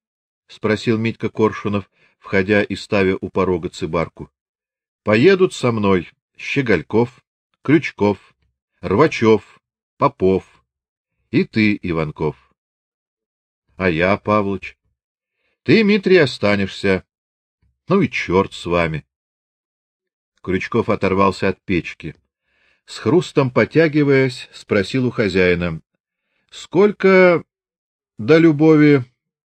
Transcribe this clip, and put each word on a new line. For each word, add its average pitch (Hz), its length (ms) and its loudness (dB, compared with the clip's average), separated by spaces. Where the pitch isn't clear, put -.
спросил 107 460 -2
Митька 113 320 -6
Коршунов, 104 640 -4
входя 101 460 0
и 98 120 -8
ставя 95 460 -2
у 92 80 -8
порога 90 400 -4
цыбарку. 82 600 -8
"Поедут 175 500 2
со 123 180 -4
мной 98 380 0
Щегольков, 117 840 -2
Крючков, - 760 -2
Рвачёв, 110 800 0
Попов 95 680 -2
и 185 140 0
ты, 107 400 -2
Иванков". 78 520 -6
"А 92 160 -2
я, 90 260 0
Павлыч?" 101 580 -4
"Ты, 208 220 2
Митрий, 196 340 2
останешься". 101 880 -2
"Ну 196 140 2
и 139 80 0
чёрт - 440 -2
с - 120 -14
вами". 85 400 -2
Крючков 95 480 -4
оторвался 98 600 -2
от - 120 -6
печки. - 540 -6
С - 100 -18
хрустом 135 540 0
потягиваясь, 139 1000 0
спросил 113 540 -4
у 120 60 -4
хозяина: 87 680 0
"Сколько 185 920 2
до 135 220 4
Любови, 151 640 4